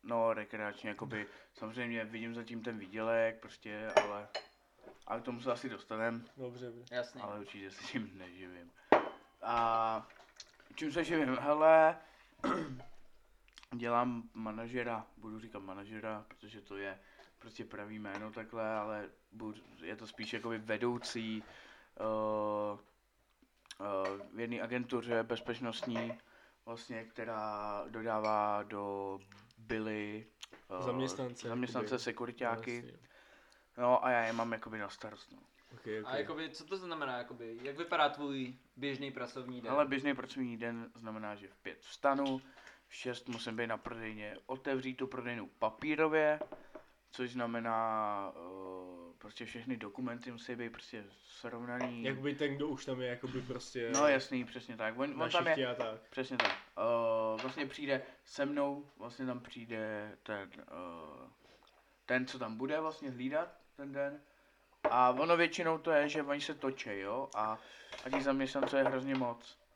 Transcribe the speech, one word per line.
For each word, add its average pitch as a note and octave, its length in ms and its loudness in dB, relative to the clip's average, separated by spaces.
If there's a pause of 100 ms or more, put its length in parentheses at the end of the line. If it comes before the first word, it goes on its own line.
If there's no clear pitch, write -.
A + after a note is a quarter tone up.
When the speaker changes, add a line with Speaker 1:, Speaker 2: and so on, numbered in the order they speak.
Speaker 1:
No, A2+ 300 4
rekreačně, G#2+ 560 -4
jakoby, G#2 380 -4 (260)
samozřejmě A#2 520 -4
vidím A2+ 300 -6
zatím A#2 280 -8
ten A#2 140 -4
výdělek, A2+ 640 2
prostě, G#2+ 480 -8 (160)
ale, G#2 240 -4 (800)
ale A#2 140 -2
k - 20 -16
tomu A#2+ 180 -4
se B2+ 100 0
asi A#2+ 180 -2
dostanem. A2+ 560 -2 (120)
Speaker 2:
Dobře, B2 340 -8
dobře. A#2+ 240 -14
Speaker 3:
Jasný. B2 260 -4
Speaker 1:
Ale G#2 180 -6
určitě G2+ 320 -10
se - 120 -14
tím G#2+ 340 -4
neživím. F2+ 540 -14 (680)
A A2+ 680 4 (680)
čím D#3 160 -2
se E3 120 2
živím? D3+ 360 2
Hele, D#3 580 10 (460)
<clears throat> - 1300 -6
dělám A#2+ 580 2
manažera, A2+ 720 -4 (120)
budu A2 220 -10
říkat G#2+ 200 -12
manažera, G#2 680 -8
protože G#2+ 340 -18
to G2 160 -10
je G2 220 -6 (400)
prostě A#2 260 -12
pravý G#2+ 340 -8
jméno G#2 320 -6
takhle, A2 440 -4
ale G#2+ 340 -2 (220)
budu, G#2+ 260 -8 (240)
je F2+ 140 -6
to A2 120 -14
spíš A2 260 -8
jakoby A2+ 240 -2
vedoucí, A2 840 0 (540)
eh, G#2+ 800 2 (1040)
eh, G2 380 0 (140)
v G#2+ 60 -8
jedné A#2 220 -2
agentuře A#2+ 640 2
bezpečnostní, A#2 960 -2 (480)
vlastně, A2+ 400 -8
která G#2+ 840 -2
dodává G#2+ 720 4
do G2+ 560 -4 (380)
Billy, A2 680 -2 (520)
eh, - 40 -2
Speaker 2:
Zaměstnance, B2+ 640 -2
Speaker 1:
zaměstnance, A#2+ 480 0
Speaker 2:
jakoby. A#2 80 -2
Speaker 1:
sekuriťáky. A#2+ 800 -2
Speaker 2:
No, A#2+ 60 -12
jasně. - 120 -18 (800)
Speaker 1:
No B2 280 6
a B2+ 60 6
já A#2 140 6
je A2+ 80 2
mám A#2 180 0
jakoby A2 280 -4
na G2+ 100 -4
starost, - 420 -12
no. - 60 -20 (360)
Speaker 2:
Ok, A#2 60 -18 (220)
ok. G#2+ 40 -8
Speaker 3:
A B2+ 120 -2
jakoby, D3+ 320 -2
co D#3 160 -12
to F#3+ 120 -4
znamená, D#3 400 -4
jakoby, A#2+ 440 -8
jak C#3 160 -6
vypadá E3 320 4
tvůj C#3 480 -2 (200)
běžný C#3 340 -4
pracovní B2 500 -8
den? A2+ 100 -2
Speaker 1:
Hele, C#3+ 140 6
běžný C#3 300 2
pracovní B2+ 420 -4
den A#2 380 -4
znamená, A2 400 -6
že G2+ 120 -14
v - 100 -18
pět F2+ 240 -10
vstanu, C#3 600 2 (460)
v - 80 -18
šest - 340 -6
musím A#2 260 -4
být A#2 120 0
na A2 100 0
prodejně, A2 680 -8
otevřít C3 500 -2
tu C3 120 -2
prodejnu A#2+ 400 -4 (120)
papírově, D3+ 800 4 (720)
což B2 200 -4
znamená, A2+ 1040 0
eh, F#2 840 -10
prostě G#2+ 280 -12
všechny A#2+ 320 -6
dokumenty A#2+ 540 -6
musí A#2+ 240 -8
být A#2 140 -4
prostě A2+ 360 -10 (220)
srovnaný. A#2+ 760 -4
Speaker 2:
Jakoby C3+ 320 0
ten, C#3+ 200 0
kdo C#3+ 120 -2
už C#3 180 -4
tam B2+ 160 -2
je, B2+ 60 0
jakoby B2+ 340 -4
prostě B2 520 -4
Speaker 1:
No C#3+ 140 6
jasný, C3 380 4
přesně A#2 320 -10
tak. A2 220 -2
On, C#3 180 -2
Speaker 2:
na D#3+ 80 2
Speaker 1:
on - 60 0
tam E3+ 160 4
je, D#3+ 80 6
Speaker 2:
šichtě C3+ 120 2
a B2 80 0
tak. A2+ 340 -2
Speaker 1:
přesně C3 280 -2
tak. - 140 4
Eh, A2+ 880 2
vlastně C3+ 240 -2
přijde C#3 360 0 (240)
se - 200 -2
mnou, C#3+ 520 0
vlastně A#2+ 280 -6
tam B2 140 -2
přijde A2 720 -4 (120)
ten, G2+ 260 -4 (100)
eh, D#2+ 680 -10 (760)
ten, B2+ 220 2
co C3 120 -8
tam A2 180 -4
bude C3+ 220 0
vlastně D#3 320 -4
hlídat C3+ 380 -2 (260)
ten C#3 160 -10
den. C#3+ 300 -2 (680)
A B2 200 10
ono D#3 280 6
většinou E3 400 4
to E3 140 0
je, D3 180 8
že D3 140 0
oni C#3+ 180 0
se D3+ 120 -4
točej, C3 480 -2
jo, G#2+ 340 -2
a, G#2+ 240 0 (460)
a C3 40 -4
těch C3+ 140 2
zaměstnanců C3+ 520 2
je C3+ 80 8
hrozně C3 320 2
moc. B2 440 -2 (160)